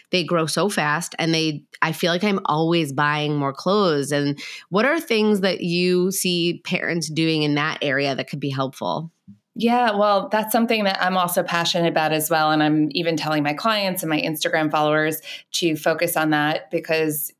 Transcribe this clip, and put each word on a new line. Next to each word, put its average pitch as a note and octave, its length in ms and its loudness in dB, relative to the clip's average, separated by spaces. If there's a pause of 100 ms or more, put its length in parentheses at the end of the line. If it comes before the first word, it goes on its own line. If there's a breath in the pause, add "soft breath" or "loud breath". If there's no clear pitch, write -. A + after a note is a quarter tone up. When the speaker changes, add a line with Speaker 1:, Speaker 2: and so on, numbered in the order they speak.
(100)
Speaker 1:
they F3+ 120 2
grow D#3+ 220 0
so E3 240 0
fast E3 500 -2
and E3 140 0
they, D#3+ 320 -2 (160)
I D#3+ 120 2
feel E3 200 0
like F3 120 0
I'm G3+ 200 0
always D#3+ 480 2
buying D3 440 0
more C#3 180 -2
clothes. D#3+ 580 0
And C#3+ 260 0 (300 loud breath)
what G3 160 2
are D#4 160 2
things G#3+ 400 2
that F#3 220 0
you F3+ 480 2
see F3 540 -2
parents E3 440 -4
doing D#3+ 340 0
in D3 120 2
that D3 260 -2
area C#3 340 0
that C3 140 -6
could D3 120 -8
be C#3+ 100 -4
helpful? C3+ 600 -4 (460)
Speaker 2:
Yeah, A#3 360 2
well, G3+ 380 2
that's G#3+ 200 0
something A#3 320 2
that G3 180 0
I'm F#3 160 0
also F3 280 0
passionate E3+ 440 0
about D#3 240 2
as D#3 160 -2
well. D#3 220 2
And D#3 100 4
I'm D3+ 300 4
even E3 260 -2
telling D3+ 280 -2
my D3 100 0
clients G3 480 -2
and D#3+ 80 -4
my D3+ 100 0
Instagram D#3+ 480 -2
followers D#3 520 2 (320 loud breath)
to D#3+ 240 0
focus E3+ 400 0
on D#3 140 2
that D3+ 420 0
because D#3+ 680 -2